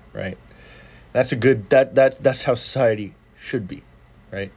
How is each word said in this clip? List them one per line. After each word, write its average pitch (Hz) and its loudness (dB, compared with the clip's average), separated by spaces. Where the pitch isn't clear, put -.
right? 95 -10
That's 127 0
a 135 -2
good, 117 0
that, 131 4
that, 135 4
that's 131 0
how 127 0
society 113 -2
should 107 -8
be, - -16
right? 98 -10